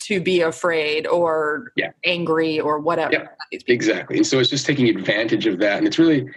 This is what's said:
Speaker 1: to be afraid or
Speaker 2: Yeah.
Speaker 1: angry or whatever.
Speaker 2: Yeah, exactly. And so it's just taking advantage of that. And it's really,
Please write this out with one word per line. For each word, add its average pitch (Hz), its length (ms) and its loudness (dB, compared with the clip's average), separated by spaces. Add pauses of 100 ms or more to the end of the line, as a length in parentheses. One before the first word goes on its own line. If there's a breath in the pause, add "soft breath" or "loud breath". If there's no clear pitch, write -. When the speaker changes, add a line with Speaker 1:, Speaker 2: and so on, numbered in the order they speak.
Speaker 1:
to 190 200 -2
be 175 200 2
afraid 160 680 0
or 156 680 0
Speaker 2:
Yeah. - 160 -4 (120)
Speaker 1:
angry 160 560 0
or 151 200 -2
whatever. 156 340 -2 (380)
Speaker 2:
Yeah, - 160 -10
exactly. - 500 0
And 160 100 4
so 135 120 2
it's 123 100 2
just 143 180 -2
taking 135 220 2
advantage 107 580 0
of 95 120 0
that. 101 200 2
And - 80 2
it's - 100 -2
really, 151 400 4